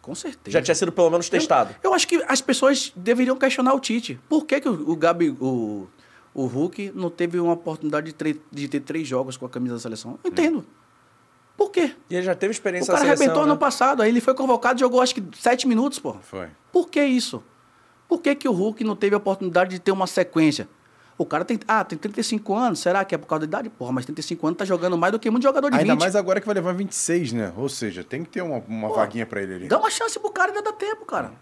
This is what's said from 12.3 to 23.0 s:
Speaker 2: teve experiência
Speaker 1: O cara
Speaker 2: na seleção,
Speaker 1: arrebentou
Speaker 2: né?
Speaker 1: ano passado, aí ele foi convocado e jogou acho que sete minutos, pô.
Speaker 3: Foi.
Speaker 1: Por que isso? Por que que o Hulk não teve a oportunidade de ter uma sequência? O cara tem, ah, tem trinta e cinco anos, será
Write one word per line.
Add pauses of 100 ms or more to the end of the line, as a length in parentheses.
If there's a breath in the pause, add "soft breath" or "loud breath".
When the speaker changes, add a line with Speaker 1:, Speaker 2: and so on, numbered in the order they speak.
Speaker 2:
teve
experiência
Speaker 1:
O
cara
Speaker 2:
na
seleção,
Speaker 1:
arrebentou
Speaker 2:
né?
Speaker 1:
ano
passado,
aí
ele
foi
convocado
e
jogou
acho
que (160)
sete
minutos,
pô.
Speaker 3:
Foi. (240)
Speaker 1:
Por
que
isso? (680 soft breath)
Por
que
que
o
Hulk
não
teve
a
oportunidade
de
ter
uma
sequência? (500 soft breath)
O
cara
tem,
ah,
tem
trinta
e
cinco
anos,
será